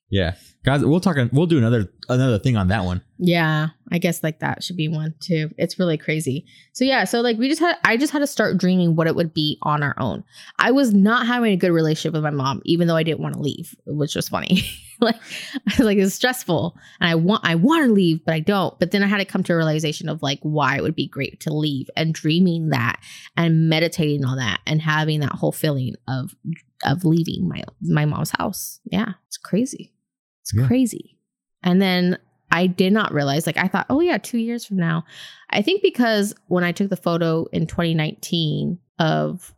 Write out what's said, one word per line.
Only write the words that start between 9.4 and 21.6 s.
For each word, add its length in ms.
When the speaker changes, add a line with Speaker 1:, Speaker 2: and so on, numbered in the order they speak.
Speaker 2:
on 220
our 160
own. 240
I 140
was 220
not 340
having 260
a 40
good 140
relationship 420
with 100
my 80
mom, 340
even 220
though 80
I 80
didn't 180
wanna 180
leave, 360
which 280
was 140
funny. 400
<laughs> 40
Like, 140
I 460
was 80
like, 120
"It's 160
stressful 640
and 100
I 60
want, 300
I 100
wanna 380
leave, 320
but 80
I 80
don't." 380
But 120
then 100
I 60
had 120
to 40
come 200
to 100
a 20
realization 540
of, 120
like, 200
why 340
it 80
would 100
be 140
great 320
to 140
leave, 420